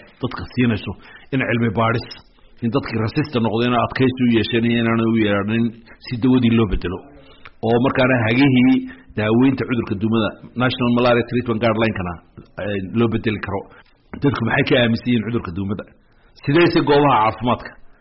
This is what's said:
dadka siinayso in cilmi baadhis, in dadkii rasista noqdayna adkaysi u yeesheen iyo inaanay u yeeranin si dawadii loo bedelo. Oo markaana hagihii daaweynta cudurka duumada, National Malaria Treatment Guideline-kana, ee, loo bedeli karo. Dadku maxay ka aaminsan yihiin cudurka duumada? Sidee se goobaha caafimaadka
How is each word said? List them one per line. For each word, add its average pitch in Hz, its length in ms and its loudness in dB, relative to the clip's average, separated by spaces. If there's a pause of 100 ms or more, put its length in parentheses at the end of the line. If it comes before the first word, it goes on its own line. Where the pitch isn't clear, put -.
(140)
dadka - 320 -8
siinayso 113 460 -2 (340)
in 135 140 -2
cilmi 117 300 0
baadhis, 113 360 0 (560)
in 117 80 0
dadkii 135 280 -4
rasista 110 400 -2
noqdayna 117 400 0
adkaysi 127 420 0
u 123 100 2
yeesheen 113 340 2
iyo 117 140 0
inaanay 113 280 0
u 113 100 2
yeeranin 107 480 0 (340)
si - 160 -12
dawadii 120 380 2
loo 113 140 4
bedelo. 92 320 -4 (580)
Oo 113 220 0
markaana 131 420 2
hagihii 127 540 4 (360)
daaweynta 120 520 2
cudurka 117 320 -4
duumada, 110 340 0 (240)
National 123 400 -2
Malaria 120 320 2
Treatment 120 360 -2
Guideline-kana, 107 520 0 (440)
ee, 101 220 -6 (120)
loo 117 180 2
bedeli 110 300 -2
karo. 98 220 -6 (520)
Dadku - 300 -2
maxay 135 220 0
ka 143 100 0
aaminsan 117 320 0
yihiin 120 180 0
cudurka 113 280 -6
duumada? 98 320 -6 (520)
Sidee 165 300 2
se 170 140 2
goobaha 143 360 4
caafimaadka 110 540 0 (300)